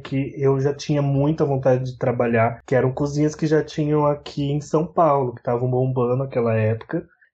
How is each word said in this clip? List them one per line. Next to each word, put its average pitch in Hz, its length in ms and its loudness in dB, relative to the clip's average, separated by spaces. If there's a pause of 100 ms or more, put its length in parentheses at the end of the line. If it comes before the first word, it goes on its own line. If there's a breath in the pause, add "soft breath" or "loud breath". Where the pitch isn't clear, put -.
que 139 380 -4
eu 135 200 2
já 139 140 0
tinha 143 300 -2
muita 143 420 2
vontade 135 400 2
de 127 140 -8
trabalhar, 120 680 0
que - 80 0
eram 127 180 2
cozinhas 147 420 -2
que 160 120 -4
já 151 160 2
tinham 151 440 0
aqui 143 440 -2
em 147 120 -2
São 165 240 -2
Paulo, 139 480 2
que - 80 -16
tavam 123 280 0
bombando 127 460 0
naquela 127 380 0
época, 113 520 -2 (280 soft breath)